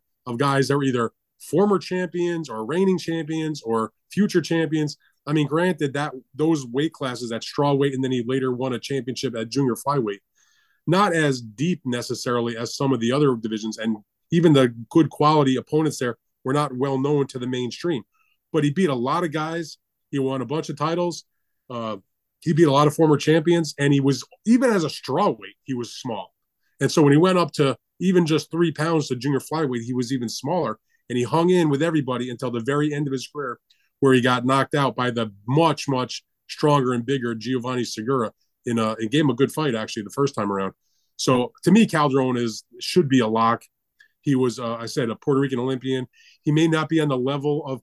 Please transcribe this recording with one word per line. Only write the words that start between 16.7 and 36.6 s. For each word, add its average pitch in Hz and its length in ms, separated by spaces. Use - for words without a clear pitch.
well 135 220
known 139 300
to 131 100
the 123 80
mainstream, 127 560
but 151 120
he 147 60
beat 165 200
a 135 40
lot 139 300
of 156 80
guys. 160 460
He 143 80
won 135 240
a 113 40
bunch 151 220
of 143 80
titles. 170 480
Uh, 113 260
he 165 120
beat 151 160
a 135 40
lot 147 140
of 147 80
former 156 220
champions, 160 640
and 143 140
he 139 80
was, 135 220
even 240 240
as 185 140
a 143 60
straw 165 400
weight, 104 320
he 135 100
was 120 220
small. 104 400
And 139 120
so 165 100
when 143 100
he 147 60
went 185 200
up 165 140
to 139 240
even 180 260
just 151 240
three 170 200
pounds 156 380
to 127 80
junior 131 240
flyweight, 135 420
he 123 120
was 123 180
even 120 160
smaller, 139 500
and 127 80
he 123 80
hung 160 240
in 180 220
with 139 120
everybody 127 460
until 123 220
the 117 100
very 143 320
end 147 140
of 135 60
his 127 160
career, 135 300
where 135 120
he 127 80
got 123 240
knocked 135 300
out 131 200
by 123 160
the 113 220
much, 147 400
much 127 340
stronger 143 440